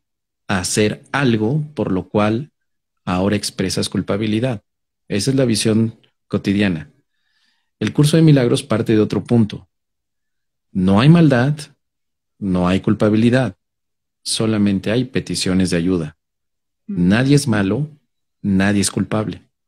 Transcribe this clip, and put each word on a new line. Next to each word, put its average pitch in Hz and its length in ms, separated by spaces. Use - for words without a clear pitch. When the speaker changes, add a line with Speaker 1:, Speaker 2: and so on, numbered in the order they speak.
Speaker 1:
a 101 120
hacer 107 420
algo 127 500
por 98 180
lo 92 160
cual 110 440
ahora 98 300
expresas 98 520
culpabilidad. 107 760
Esa 104 220
es 135 60
la 135 100
visión 110 520
cotidiana. 98 640
El 107 140
curso 147 220
de 160 60
milagros 135 400
parte 110 320
de 107 60
otro 104 240
punto. 113 440
No 95 280
hay 135 80
maldad, 147 480
no 90 300
hay 95 120
culpabilidad, 110 760
solamente 104 680
hay 123 160
peticiones 90 640
de 90 80
ayuda. 85 380
Speaker 2:
Mm. 180 220
Speaker 1:
Nadie 131 280
es 143 120
malo, 107 400
nadie 98 400
es - 80
culpable. 104 580